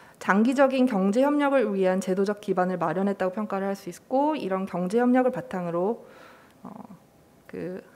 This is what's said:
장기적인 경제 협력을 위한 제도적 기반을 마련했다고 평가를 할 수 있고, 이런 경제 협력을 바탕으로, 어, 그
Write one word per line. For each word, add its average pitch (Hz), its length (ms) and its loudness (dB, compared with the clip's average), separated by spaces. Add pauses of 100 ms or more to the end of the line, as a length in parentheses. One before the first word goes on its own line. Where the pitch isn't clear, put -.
(200)
장기적인 254 680 4
경제 202 380 2
협력을 277 500 2
위한 185 260 2
제도적 196 420 0
기반을 185 360 0
마련했다고 185 560 -2
평가를 196 340 -4
할 196 80 -4
수 - 140 -12
있고, 277 460 -2
이런 190 300 -4
경제 185 340 -2
협력을 247 320 4
바탕으로, 180 760 -4 (560)
어, - 60 -16 (800)
그 180 340 -12 (140)